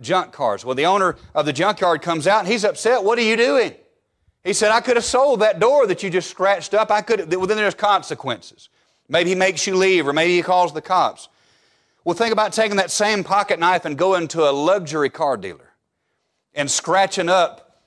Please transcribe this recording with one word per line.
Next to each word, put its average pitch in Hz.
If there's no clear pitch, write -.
junk 170
cars. 107
Well, 127
the 143
owner 185
of 151
the 151
junkyard 175
comes 165
out 214
and 180
he's 214
upset. 214
"What 226
are 240
you 220
doing?" 240
He 185
said, 208
"I 226
could 240
have 233
sold 254
that 208
door 254
that 180
you 196
just 180
scratched 190
up. 208
I 208
could, 185
well, 185
then 208
there's 208
consequences." 151
Maybe 170
he 185
makes 185
you 190
leave, 185
or 143
maybe 170
he 175
calls 180
the 151
cops. 165
Well, 170
think 226
about 214
taking 214
that 185
same 208
pocket 196
knife 175
and 147
going 180
to 156
a 139
luxury 151
car 143
dealer 92
and 143
scratching 190
up 175